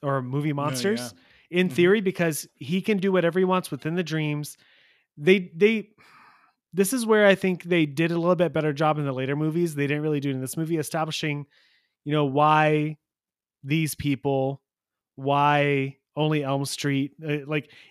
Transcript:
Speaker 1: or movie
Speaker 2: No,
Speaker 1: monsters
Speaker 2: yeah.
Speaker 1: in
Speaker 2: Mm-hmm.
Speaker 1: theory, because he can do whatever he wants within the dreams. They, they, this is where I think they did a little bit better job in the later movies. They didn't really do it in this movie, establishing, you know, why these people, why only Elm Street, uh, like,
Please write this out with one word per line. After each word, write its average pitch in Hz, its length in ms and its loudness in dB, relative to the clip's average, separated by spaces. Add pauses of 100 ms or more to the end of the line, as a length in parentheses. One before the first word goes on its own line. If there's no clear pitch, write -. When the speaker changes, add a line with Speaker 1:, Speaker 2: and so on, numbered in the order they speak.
Speaker 1:
or 139 200 -2
movie 143 300 -4
Speaker 2:
No, 143 40 -4
Speaker 1:
monsters 143 260 -4
Speaker 2:
yeah. 233 300 -4 (380)
Speaker 1:
in 180 180 2
Speaker 2:
Mm-hmm. 127 80 -10
Speaker 1:
theory, 185 240 4
because 170 560 -2
he 165 260 -4
can 214 160 0
do 190 140 0
whatever 170 260 2
he 190 60 4
wants 185 260 0
within 156 260 -6
the 180 80 -2
dreams. 151 520 -4 (600)
They, 180 400 2
they, 214 340 2 (840)
this 190 200 0
is 240 140 -2
where 214 200 6
I 196 100 8
think 185 280 -2
they 170 220 2
did 160 260 0
a 170 60 0
little 170 180 2
bit 165 160 2
better 156 200 0
job 151 260 0
in 147 80 -2
the 139 60 -4
later 131 240 -4
movies. 156 380 -2
They 143 120 -2
didn't 147 160 -2
really 151 180 -2
do 143 100 -2
it 135 40 -2
in 131 80 -6
this 131 140 -8
movie, 160 220 -2
establishing, 151 680 -4 (580)
you 147 80 -6
know, 147 140 2
why 151 720 2 (680)
these 151 300 -2
people, 139 680 -2 (540)
why 143 840 2 (180)
only 151 280 0
Elm 139 220 -2
Street, 139 480 -2 (120)
uh, 147 200 -2
like, 151 260 -6 (180)